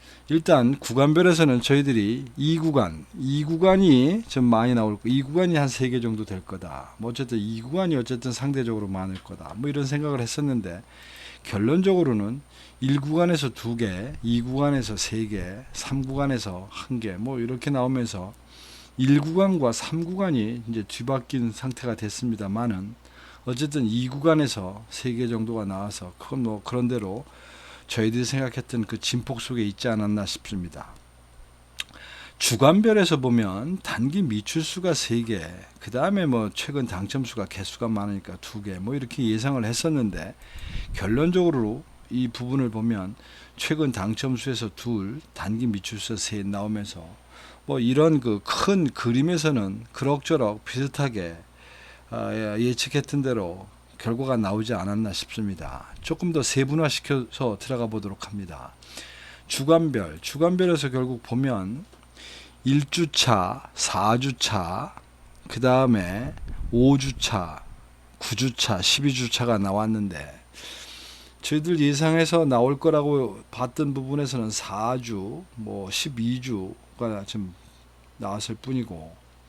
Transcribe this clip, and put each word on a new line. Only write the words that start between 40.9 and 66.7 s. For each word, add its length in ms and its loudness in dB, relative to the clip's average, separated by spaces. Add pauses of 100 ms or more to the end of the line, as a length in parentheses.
결론적으로 920 2 (260)
이 180 0
부분을 420 -2
보면 460 -2 (400)
최근 380 0
당첨수에서 800 -2
둘, 460 -4 (120)
단기 320 -4
미출수 520 -4
셋 280 -4
나오면서 640 -6 (580)
뭐 140 0
이런 400 6
그 240 0
큰 480 2
그림에서는 1000 0
그럭저럭 720 0
비슷하게, 720 -4 (720)
아, 240 -6
예, 260 -4
예측했던 640 0
대로 460 -2 (300)
결과가 400 -2
나오지 360 0
않았나 380 -2
싶습니다. 760 -8 (140)
조금 300 -2
더 120 2
세분화시켜서 1160 0
들어가 280 -4
보도록 400 -8
합니다. 440 -12 (760)
주간별, 760 2
주간별에서 720 2
결국 320 -2
보면 600 -2 (800)
일 260 4
주 220 0
차, 640 2
사 420 2
주 160 -2
차, 600 -4 (540)
그 120 -8
다음에 760 2 (380)